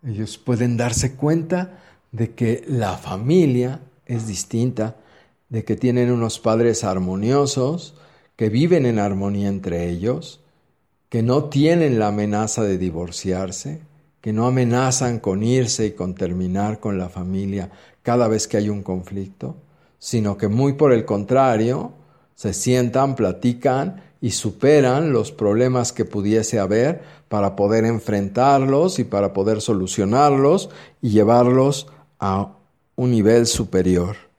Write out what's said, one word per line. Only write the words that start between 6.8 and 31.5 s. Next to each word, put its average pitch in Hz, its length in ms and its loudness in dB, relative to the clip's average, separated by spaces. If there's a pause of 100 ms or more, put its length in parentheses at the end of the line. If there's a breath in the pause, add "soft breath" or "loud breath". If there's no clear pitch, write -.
armoniosos, 123 1120 -2 (400 soft breath)
que 110 140 -2
viven 151 360 2
en 117 140 0
armonía 101 500 -2
entre 90 400 -4
ellos, 107 520 -6 (680)
que 113 140 -2
no 131 220 2
tienen 151 520 2
la 107 100 2
amenaza 104 560 -2
de 98 140 0
divorciarse, 92 1040 -6 (400)
que 107 120 -6
no 117 140 0
amenazan 127 720 0
con 98 240 -2
irse 117 440 0
y 101 40 -2
con 90 240 -6
terminar 92 640 -4
con 101 180 -4
la 90 120 -6
familia 95 600 -6 (340 loud breath)
cada 120 240 2
vez 110 200 0
que - 100 -2
hay 104 120 0
un 101 140 -6
conflicto, 95 720 -8 (420 soft breath)
sino 104 400 -4
que 110 100 -2
muy 131 260 2
por 139 200 4
el 113 120 2
contrario, 120 880 0 (420 soft breath)
se 101 180 -4
sientan, 127 600 0
platican 127 880 -2 (180 loud breath)
y 117 100 -2
superan 139 840 2
los 110 180 0
problemas 117 640 0
que 110 120 -2
pudiese 107 540 0
haber 117 440 0 (260 loud breath)
para 98 260 -2
poder 110 300 2
enfrentarlos 135 1120 2
y 123 40 0
para 101 300 0
poder 104 280 0
solucionarlos 123 1080 2 (320 loud breath)
y - 80 -2
llevarlos 123 800 4 (320 loud breath)